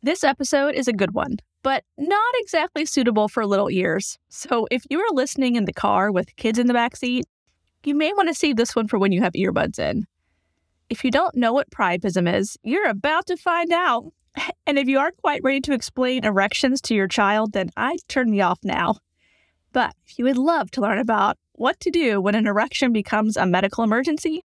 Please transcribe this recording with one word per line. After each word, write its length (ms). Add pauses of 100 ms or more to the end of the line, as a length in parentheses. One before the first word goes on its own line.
This 200
episode 520
is 120
a 60
good 220
one, 220 (260)
but 200 (140)
not 380
exactly 500
suitable 420
for 200
little 240
ears. 480 (100)
So 400
if 220
you 80
are 120
listening 440
in 100
the 80
car 380
with 240
kids 240
in 80
the 60
backseat, 500 (600)
you 120
may 180
want 140
to 80
save 220
this 180
one 120
for 120
when 120
you 100
have 120
earbuds 460
in. 260 (840)
If 140
you 60
don't 260
know 160
what 200
priapism 600
is, 300
you're 260
about 400
to 100
find 340
out. 420 (220)
<laughs> 160 (160)
And 100
if 100
you 120
aren't 180
quite 260
ready 180
to 120
explain 520
erections 560
to 120
your 140
child, 460
then 220
I'd 320
turn 220
me 120
off 220
now. 340 (760)
But 220 (100)
if 140
you 60
would 120
love 340
to 100
learn 180
about 380 (160)
what 260
to 100
do 320
when 140
an 100
erection 480
becomes 420
a 120
medical 360
emergency 680